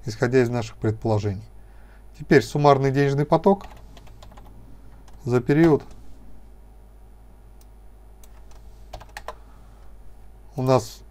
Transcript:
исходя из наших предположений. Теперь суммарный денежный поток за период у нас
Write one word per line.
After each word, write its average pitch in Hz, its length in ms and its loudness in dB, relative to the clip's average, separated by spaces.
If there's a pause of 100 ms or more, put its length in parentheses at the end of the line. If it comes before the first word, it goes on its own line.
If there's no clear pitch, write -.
исходя 123 360 0
из 120 80 0
наших 120 280 -6
предположений. 107 640 -2 (720)
Теперь 147 240 4
суммарный 139 500 2
денежный 139 340 0
поток 190 400 2 (1600)
за 123 160 2
период 147 420 4 (4000)
у 131 60 -6
нас 127 500 0